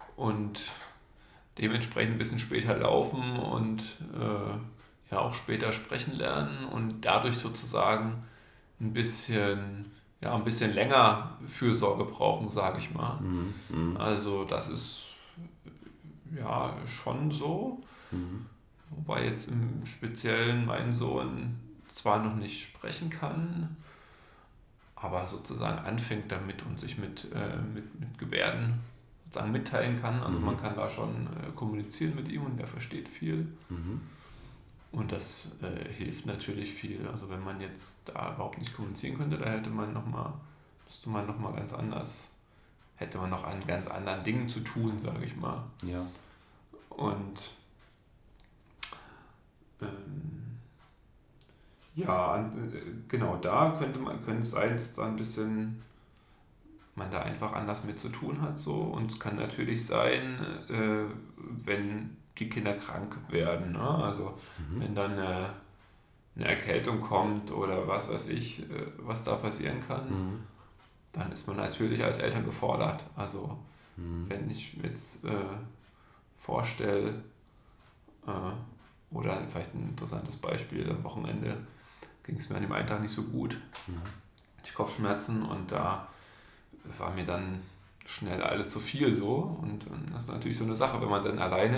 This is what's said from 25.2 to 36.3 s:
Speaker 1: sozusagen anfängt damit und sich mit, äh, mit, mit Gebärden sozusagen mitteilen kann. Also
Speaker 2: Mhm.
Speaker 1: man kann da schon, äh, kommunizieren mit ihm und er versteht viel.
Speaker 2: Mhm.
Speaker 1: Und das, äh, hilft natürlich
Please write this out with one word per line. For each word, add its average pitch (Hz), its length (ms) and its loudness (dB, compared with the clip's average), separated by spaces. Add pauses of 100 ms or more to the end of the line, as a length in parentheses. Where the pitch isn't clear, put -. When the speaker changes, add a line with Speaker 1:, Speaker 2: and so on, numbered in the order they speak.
Speaker 1:
sozusagen 107 580 -2
anfängt 110 460 0
damit 95 340 -4
und - 140 -6
sich - 180 -6
mit, - 360 -6
äh, 104 240 -2 (160)
mit, 107 260 -8
mit - 180 -6
Gebärden - 640 2 (460)
sozusagen - 260 -2
mitteilen 120 500 2
kann. 120 220 0
Also 90 160 2
Speaker 2:
Mhm. 82 60 2
Speaker 1:
man - 140 2
kann 107 160 -2
da - 140 0
schon, 113 380 -2
äh, - 280 -6
kommunizieren 110 600 -2
mit - 140 -4
ihm - 160 -2
und 120 140 -2
er - 60 -4
versteht - 420 -8
viel. 80 400 -2 (220)
Speaker 2:
Mhm. 90 320 -4 (880)
Speaker 1:
Und 107 200 -2
das, - 500 -6
äh, 87 300 -6
hilft - 360 -6
natürlich 101 460 -4